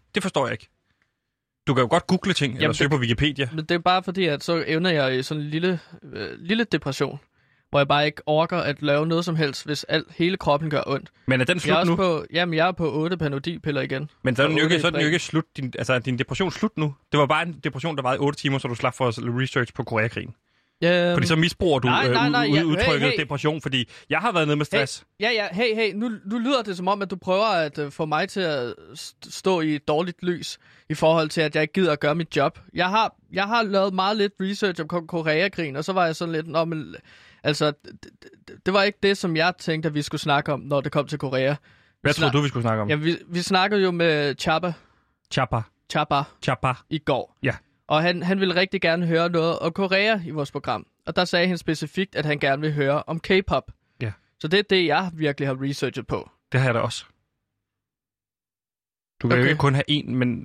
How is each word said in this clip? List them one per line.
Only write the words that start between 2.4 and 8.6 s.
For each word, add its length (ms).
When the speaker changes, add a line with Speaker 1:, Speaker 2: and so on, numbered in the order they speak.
Speaker 1:
eller 100
Speaker 2:
Jamen, 120
Speaker 1:
søge 140
Speaker 2:
det 80
Speaker 1:
på 40
Wikipedia. 520
Speaker 2:
Men 120
det 100
er 40
bare 240
fordi, 240
at 180
så 220
evner 240
jeg 280
i 40
sådan 200
en 80
lille, 300
øh, 160
lille 260
depression, 540
hvor 80
jeg 100
bare 180
ikke 200
orker 320
at 240